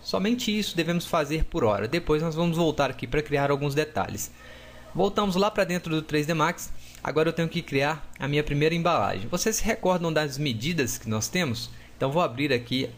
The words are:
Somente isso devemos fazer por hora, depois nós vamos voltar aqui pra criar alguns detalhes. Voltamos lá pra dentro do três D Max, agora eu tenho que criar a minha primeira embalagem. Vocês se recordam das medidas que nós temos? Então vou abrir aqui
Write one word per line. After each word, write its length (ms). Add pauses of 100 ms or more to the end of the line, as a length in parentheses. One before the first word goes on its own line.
Somente 540
isso 200
devemos 300
fazer 380
por 180
hora, 240
depois 340
nós 140
vamos 220
voltar 340
aqui 160
pra 160
criar 260
alguns 280
detalhes. 560 (600)
Voltamos 440
lá 160
pra 100
dentro 320
do 80
três 240
D 80
Max, 380 (300)
agora 260
eu 40
tenho 160
que 140
criar 560
a 80
minha 160
primeira 320
embalagem. 540
Vocês 280
se 80
recordam 480
das 240
medidas 640
que 100
nós 200
temos? 420 (260)
Então 140
vou 100
abrir 320
aqui 460